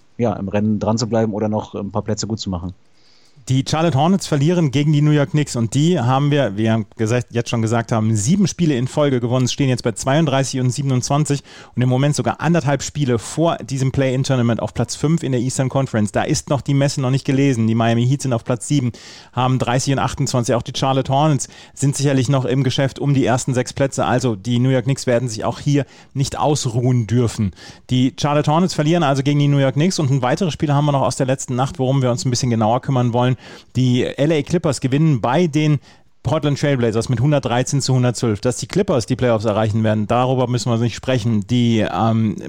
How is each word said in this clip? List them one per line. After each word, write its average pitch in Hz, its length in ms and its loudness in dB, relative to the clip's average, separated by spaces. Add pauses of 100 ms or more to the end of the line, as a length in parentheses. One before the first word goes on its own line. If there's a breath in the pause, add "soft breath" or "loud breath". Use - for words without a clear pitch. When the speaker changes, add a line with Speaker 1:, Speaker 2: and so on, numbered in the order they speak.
(180)
Speaker 1:
ja, 117 160 0
im 95 140 -8
Rennen 104 320 0
dran 104 180 0
zu 110 100 -4
bleiben 110 260 0
oder 107 160 -2
noch 107 240 -4
ein 98 180 -8
paar 104 120 -4
Plätze 104 240 -6
gut 110 120 -6
zu - 100 -8
machen. 90 240 -6 (800 soft breath)
Speaker 2:
Die 131 160 0
Charlotte 156 300 0
Hornets 170 300 2
verlieren 160 440 2
gegen 147 220 2
die 143 80 4
New 151 100 4
York 147 200 2
Knicks 151 260 -2
und 117 160 -2
die 160 260 2
haben 135 320 2
wir, 131 240 0
wie 107 80 -2
wir 113 220 0 (100)
gesagt, 117 380 -2
jetzt 117 160 -2
schon 117 120 -2
gesagt 117 300 0
haben, 110 240 2
sieben 156 320 2
Spiele 156 300 0
in 127 100 -2
Folge 143 320 0
gewonnen. 123 240 0
Es 120 80 0
stehen 143 160 0
jetzt 127 160 0
bei 120 80 0
zweiunddreißig 135 680 0
und 123 80 2
siebenundzwanzig 139 760 -2 (320 loud breath)
und 147 60 0
im 127 80 2
Moment 139 260 2
sogar 117 240 -2
anderthalb 143 420 0
Spiele 123 380 -2
vor 160 380 -2
diesem 131 340 -4
Play-In-Tournament 131 720 0
auf - 120 -6
Platz - 220 -4
fünf 160 260 0
in 135 120 -2
der 120 80 0
Eastern 131 260 -2
Conference. 120 460 0
Da 113 100 0
ist - 260 -2
noch 139 120 0
die 143 120 -2
Messe 139 280 0
noch 127 80 0
nicht 131 160 0
gelesen. 131 420 2
Die 113 80 2
Miami 117 320 2
Heat 139 140 0
sind 135 100 -2
auf 117 140 -2
Platz - 240 -4
sieben, 127 240 0 (400 loud breath)
haben 127 260 0
dreißig 131 320 0
und 131 80 0
achtundzwanzig. 127 560 0
Auch 123 60 0
die - 120 -10
Charlotte 135 380 0
Hornets 143 380 2 (240 loud breath)
sind 139 240 -2
sicherlich 135 320 0
noch 135 160 2
im 131 180 0
Geschäft, 135 360 0
um 143 140 2
die 131 120 2
ersten 127 280 0
sechs 123 200 -2
Plätze. 135 320 0
Also 117 320 0
die 120 220 -2
New 131 100 2
York 131 160 2
Knicks 135 220 -2
werden 120 200 2
sich 110 160 -8
auch 117 160 -4
hier 143 260 0 (280 loud breath)
nicht 139 260 -4
ausruhen 123 640 0
dürfen. 113 460 0 (380 loud breath)
Die 127 280 2
Charlotte 147 320 0
Hornets 165 240 2
verlieren 160 300 2
also 139 200 2
gegen 147 160 2
die 143 100 4
New 143 80 4
York 135 160 2
Knicks 170 260 0
und 143 100 0
ein 135 120 0
weiteres 147 320 0
Spiel 151 200 -2
haben 147 120 2
wir 147 80 2
noch 135 80 2
aus - 160 0
der 139 80 0
letzten 127 320 -2
Nacht, 131 220 -2
worum 135 220 0
wir 123 100 2
uns 117 120 -2
ein 135 60 -2
bisschen 123 200 0
genauer 113 300 2
kümmern 123 320 0
wollen. 123 240 2 (400 loud breath)
Die 123 280 2
L 143 280 0
A 151 120 0
Clippers 165 380 -2
gewinnen 143 380 2
bei 139 280 2
den 151 320 0 (420 loud breath)
Portland 151 380 -2
Trailblazers 120 500 0
mit 117 120 0
hundertdreizehn 135 600 0
zu 131 140 0
hundertzwölf. 120 440 0
Dass 123 180 -2
die 117 100 -8
Clippers 170 400 -2
die 131 80 -2
Playoffs 113 300 0
erreichen 110 380 0
werden, 107 220 0
darüber 127 400 0
müssen 123 260 -2
wir 117 60 2
nicht 117 160 0
sprechen. 113 540 -2
Die, 117 320 2
ähm, 110 560 0 (140)